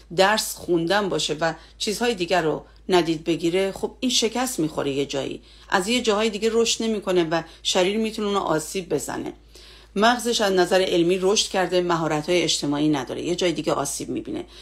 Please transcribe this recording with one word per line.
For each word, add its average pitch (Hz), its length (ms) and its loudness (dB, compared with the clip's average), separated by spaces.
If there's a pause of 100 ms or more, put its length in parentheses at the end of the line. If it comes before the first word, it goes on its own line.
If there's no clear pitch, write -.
(160)
درس 202 400 2
خوندن 175 540 0
باشه 156 300 -2
و 165 140 0 (240)
چیزهای 233 380 -2
دیگر 175 260 0
رو 151 240 -2 (240)
ندید 165 340 2
بگیره، 170 480 0
خب، 208 280 -6
این 254 120 -2
شکست 240 480 0
می‌خوره 147 320 -2
یه 139 140 -2
جایی، 135 360 -6 (280)
از 196 180 2
یه 240 140 2
جاهای 214 280 2
دیگه 208 240 -2
رشد 226 300 2
نمی‌کنه 190 480 0
و 165 100 0 (220)
شریر 196 340 2
می‌تونه 220 300 -2
اونو 202 120 0
آسیب 180 540 -2
بزنه. - 400 -4 (600)
مغزش 226 460 2
از 196 120 2
نظر 185 280 4
علمی 180 400 2
رشد 202 300 2
کرده، 180 300 0
مهارت‌های 170 600 0
اجتماعی 147 480 0
نداره، 131 320 -2
یه 160 140 -2
جای 175 160 2
دیگه 156 220 -2
آسیب - 360 -4
می‌بینه. - 360 -6 (160)